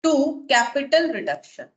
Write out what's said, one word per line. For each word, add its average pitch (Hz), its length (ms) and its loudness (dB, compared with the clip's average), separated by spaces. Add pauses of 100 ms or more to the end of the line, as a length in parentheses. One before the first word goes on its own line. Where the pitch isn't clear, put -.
टू, 320 80 4 (380)
कैपिटल 277 640 2
रिडक्शन। - 520 -10 (120)